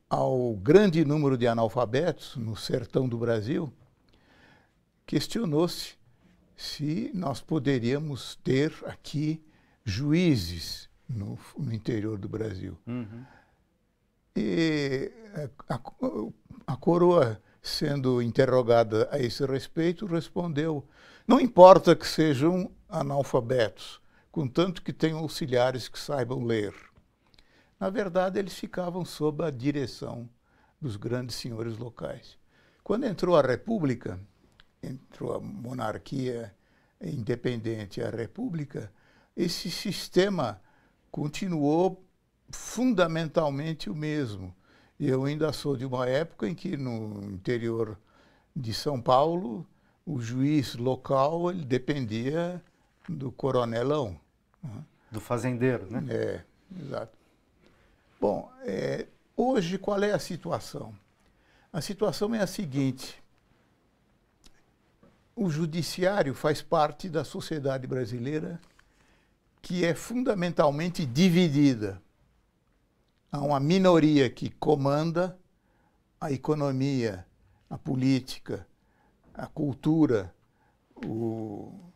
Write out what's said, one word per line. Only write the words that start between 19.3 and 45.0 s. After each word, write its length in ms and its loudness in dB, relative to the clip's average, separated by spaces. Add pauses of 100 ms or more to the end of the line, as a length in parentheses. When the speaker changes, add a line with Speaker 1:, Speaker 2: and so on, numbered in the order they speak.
Speaker 1:
respeito, 640 -2
respondeu: 800 -4 (400)
"Não 120 8
importa 560 12
que 120 -8
sejam 640 2 (180)
analfabetos, 1120 -2 (300)
contanto 500 0
que 120 -8
tenham 260 0
auxiliares 680 0
que 100 -14
saibam 460 -4
ler." 280 0 (1080)
Na 80 -2
verdade, 480 -2
eles 160 -4
ficavam 500 -6
sob 400 -4
a 60 -2
direção 800 -4 (500)
dos 180 -6
grandes 380 -4
senhores 440 -8
locais. 580 -12 (460)
Quando 220 -2
entrou 300 2
a 60 10
República, 800 0 (640)
entrou 500 -10
a 60 -6
monarquia 1160 -8 (460)
independente, 960 -6
a 120 -4
República, 800 -8 (420)
esse 360 -4
sistema 920 -2 (480)
continuou 960 -2 (460)
fundamentalmente 1400 0
o 60 -6
mesmo. 600 -6 (440)
E 100 0